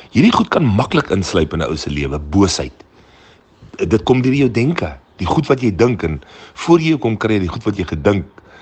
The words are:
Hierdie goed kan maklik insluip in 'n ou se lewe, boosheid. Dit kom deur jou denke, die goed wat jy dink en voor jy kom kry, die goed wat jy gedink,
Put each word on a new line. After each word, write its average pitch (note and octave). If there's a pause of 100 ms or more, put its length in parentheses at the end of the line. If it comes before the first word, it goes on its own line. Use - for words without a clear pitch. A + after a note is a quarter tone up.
(120)
Hierdie G#3
goed -
kan -
maklik A#2
insluip F2
in D#2+
'n C#2
ou D2+
se -
lewe, C#2+
boosheid. D2 (920)
Dit G#2+
kom B2+
deur B2+
jou C#3
denke, A#2 (200)
die F2
goed D#3
wat C3
jy A2
dink A2+
en D#2 (320)
voor E3+
jy D#3+
kom A2+
kry, A2
die F2
goed -
wat G2
jy F#2+
gedink, F2 (360)